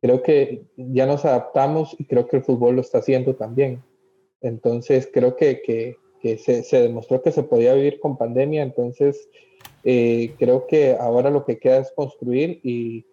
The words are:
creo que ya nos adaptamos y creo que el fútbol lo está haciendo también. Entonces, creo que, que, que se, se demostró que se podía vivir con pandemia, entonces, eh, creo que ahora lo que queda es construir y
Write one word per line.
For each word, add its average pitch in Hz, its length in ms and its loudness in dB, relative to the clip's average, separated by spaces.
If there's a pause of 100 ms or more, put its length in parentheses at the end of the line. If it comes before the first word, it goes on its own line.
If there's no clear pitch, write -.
creo 127 200 2
que 135 420 2 (120)
ya 131 300 0
nos 143 180 -2
adaptamos 143 720 0
y - 60 -8
creo 120 220 0
que - 120 0
el 131 40 -2
fútbol 120 320 2
lo 127 60 0
está 123 180 -2
haciendo 131 380 0
también. 123 460 -4 (580)
Entonces, 120 720 -2
creo 127 240 2
que, 139 260 0
que, 117 340 -6 (240)
que 113 180 -4
se, 120 260 -2
se 131 160 2
demostró 117 420 -2
que 165 80 0
se 143 140 -2
podía 120 300 2
vivir 143 260 0
con 139 160 -4
pandemia, 135 460 -2
entonces, 131 640 -4 (540)
eh, 117 560 0
creo 123 280 2
que 143 320 4
ahora 123 320 0
lo 143 140 0
que 113 140 -4
queda 127 200 4
es 131 160 -4
construir 139 720 -4
y 117 480 -6